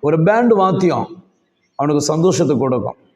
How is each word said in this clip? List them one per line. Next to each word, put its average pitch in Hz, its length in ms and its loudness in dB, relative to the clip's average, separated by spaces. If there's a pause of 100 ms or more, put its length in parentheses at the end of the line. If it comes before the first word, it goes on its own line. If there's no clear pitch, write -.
ஒரு 160 220 0
பேண்ட் 226 300 2
வாத்தியம் 185 680 0 (520)
அவனுக்கு 147 300 -2
சந்தோஷத்தை 165 520 0
கொடுக்கும். 117 400 -4 (200)